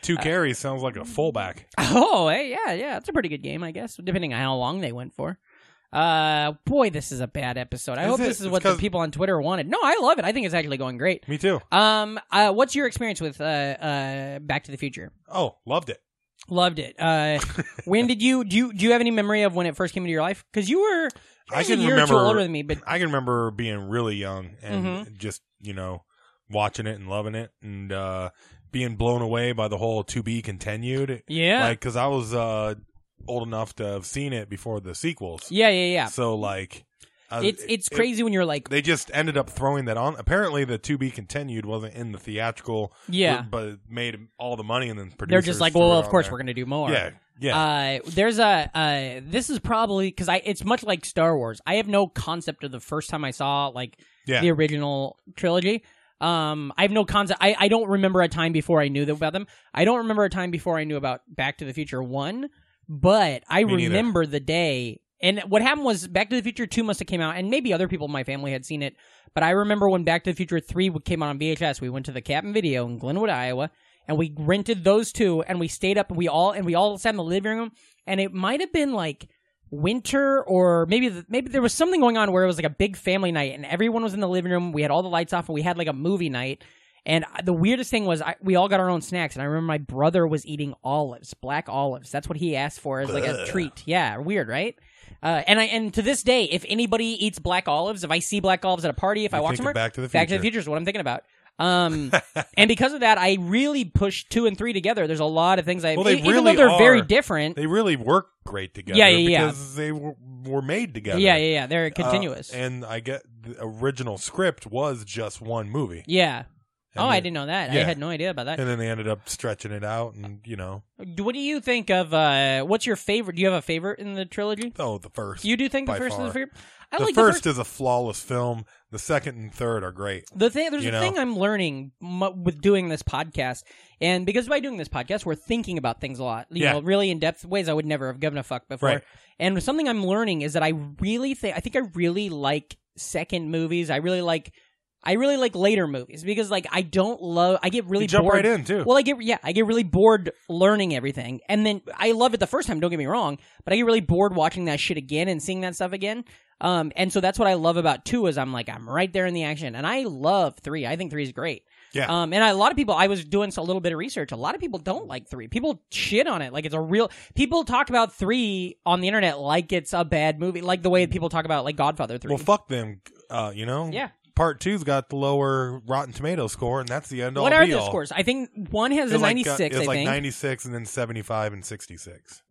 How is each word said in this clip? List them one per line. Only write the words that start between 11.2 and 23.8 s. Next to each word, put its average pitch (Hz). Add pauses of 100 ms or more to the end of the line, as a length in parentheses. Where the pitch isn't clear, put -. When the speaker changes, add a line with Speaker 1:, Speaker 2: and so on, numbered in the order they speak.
Speaker 1:
Me 147
too. 180 (100)
Speaker 2:
Um, 214 (140)
uh, 202
what's 254
your 277
experience 220
with, 151
uh, 151
uh, 139
Back 143
to 143
the 135
Future? - (180)
Speaker 1:
Oh, 156
loved 151
it. - (480)
Speaker 2:
Loved 180
it. 127
Uh, 151 (240)
Speaker 1:
<laughs> -
Speaker 2:
when 220
did 226
you, 254
do 190
you, 240
do 196
you 233
have 240
any 233
memory 208
of 190
when 180
it 151
first 180
came 185
into 170
your 156
life? 185 (120)
'Cause 202
you 349
were 349 (400)
Speaker 1:
I -
Speaker 2:
She's -
a -
Speaker 1:
can -
Speaker 2:
year 254
or 254
two 240
Speaker 1:
remember -
Speaker 2:
older 214
than 170
me, 147
but 151
Speaker 1:
I 151
can 175
remember 123
being 104